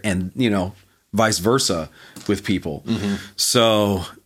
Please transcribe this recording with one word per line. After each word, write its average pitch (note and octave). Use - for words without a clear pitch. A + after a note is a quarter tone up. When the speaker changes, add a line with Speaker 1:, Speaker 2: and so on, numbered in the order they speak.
Speaker 1:
and, F#2
you B2
know, G2
vice G#2+
versa F#2
with G2
people. E2+
Speaker 2:
Mm-hmm. G2+
Speaker 1:
So, G#2